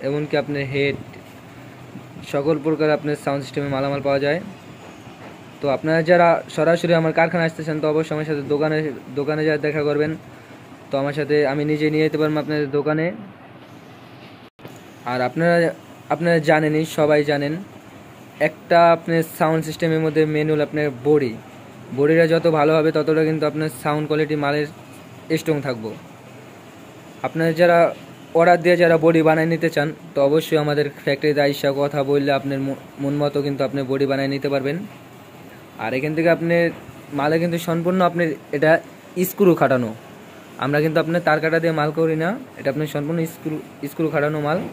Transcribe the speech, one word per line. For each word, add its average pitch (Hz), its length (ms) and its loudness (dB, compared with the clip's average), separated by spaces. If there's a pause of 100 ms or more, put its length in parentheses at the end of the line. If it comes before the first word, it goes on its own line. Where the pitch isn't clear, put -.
এমনকি 147 340 -4
আপনার 143 300 -4
হেড, 139 240 0 (1400)
সকল 151 320 0
প্রকার 156 240 0 (100)
আপনার 147 260 -4
সাউন্ড 139 200 -2
সিস্টেমে 143 300 -6
মালামাল 139 320 -2
পাওয়া 139 180 0
যায়। 147 140 0 (1200)
তো 143 60 -4 (100)
আপনারা 160 240 0 (100)
যারা 175 180 8 (280)
সরাসরি 165 440 2
আমার 160 180 0
কারখানা 165 300 2
আসতে 160 180 -8
চান, 156 160 -4
তো 156 100 0
অবশ্যই 160 240 0
আমার 151 140 -6
সাথে 147 120 -2 (100)
দোকানে, 151 240 0 (420)
দোকানে 151 300 -2
যা 156 60 2 (120)
দেখা 151 220 -2
করবেন। 151 240 0 (760)
তো - 140 -6
আমার 143 160 -4
সাথে 147 180 0 (160)
আমি 147 180 -2
নিজে 151 220 0
নিয়ে 156 140 2
যেতে 151 140 -2
পারবো 151 240 0
আপনাদের 151 240 -4 (100)
দোকানে। 151 280 -2 (2000)
আর 127 60 -2 (100)
আপনারা, 170 280 2 (580)
আপনারা 170 240 2 (120)
জানেনই, 156 340 2 (140)
সবাই 151 220 4 (100)
জানেন, 143 220 -2 (960)
একটা - 300 0 (180)
আপনার 165 260 -2 (160)
সাউন্ড 160 300 0
সিস্টেমের 160 360 -2
মধ্যে 156 180 2 (120)
মেন 151 180 0
হলো 151 160 0
আপনার 151 180 -2 (200)
বডি। 143 260 2 (640)
বডিটা 156 360 4
যত 165 140 2 (120)
ভালো 151 200 4
হবে, 156 180 2
ততটা 156 320 2
কিন্তু 156 220 -2
আপনার 156 200 -4 (120)
সাউন্ড 151 260 -2
কোয়ালিটি 151 360 -2
মালের 147 220 0 (720)
স্ট্রং 156 160 -2 (100)
থাকবো। 113 240 -8 (1400)
আপনারা 165 260 0 (100)
যারা 170 160 6 (640)
অর্ডার 175 240 6
দিয়ে 175 180 6
যারা 165 220 6
বডি 165 240 6
বানায় 160 260 2
নিতে 165 200 -2
চান, 151 140 0 (240)
তো - 60 -2 (100)
অবশ্যই 156 360 2
আমাদের 147 220 0 (180)
ফ্যাক্টরিতে 147 420 0
আইসা 143 220 0 (120)
কথা 143 200 -2 (100)
বললে 143 280 2
আপনার 139 280 -4
ম-, 135 140 -6 (220)
মন 139 200 -2
মতো 143 240 -2
কিন্তু 139 220 -4
আপনি 139 120 -4 (100)
বডি 139 220 0
বানায় 139 220 -2
নিতে 139 200 -4
পারবেন। 139 220 -2 (1040)
আর 110 160 -4
এখান 151 180 -4
থেকে 165 200 2
আপনার 170 280 0 (540)
মালে 151 240 0
কিন্তু 170 160 -2 (100)
সম্পূর্ণ 175 320 0 (100)
আপনার 170 180 -2 (280)
এটা 156 140 4 (580)
স্ক্রু 185 320 4
খাটানো, 127 300 2 (720)
আমরা 143 200 0
কিন্তু 160 200 0
আপনার 170 240 0
তার 151 140 2
কাটা 160 200 0
দিয়ে 165 180 0
মাল 151 180 0
করি 160 260 0
না, 175 60 -2 (280)
এটা 139 140 -4
আপনার 151 220 -4
সম্পূর্ণ 147 240 -4 (160)
স্ক্রু, 156 220 -8 (340)
স্ক্রু 160 240 -2
খাটানো 151 320 0
মাল। 160 120 0 (140)